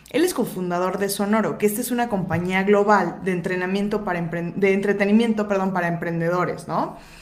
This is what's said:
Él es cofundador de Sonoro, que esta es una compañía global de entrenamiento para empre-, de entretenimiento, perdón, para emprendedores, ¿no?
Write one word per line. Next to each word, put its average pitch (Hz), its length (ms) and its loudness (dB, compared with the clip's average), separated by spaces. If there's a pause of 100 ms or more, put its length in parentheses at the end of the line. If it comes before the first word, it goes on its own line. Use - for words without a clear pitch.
(100)
Él 311 140 2
es 359 100 0
cofundador 185 640 -2
de 196 100 0
Sonoro, 208 480 0
que 214 100 0
esta 208 140 0
es 247 120 -4
una 240 160 0
compañía 185 560 0
global 202 580 4
de 185 100 -2
entrenamiento 190 720 -2
para 175 140 -4
empre-, 170 360 -6
de 190 180 4
entretenimiento, 208 720 2
perdón, 190 260 0
para 175 140 0
emprendedores, 170 800 -2
¿no? 233 300 -4 (260)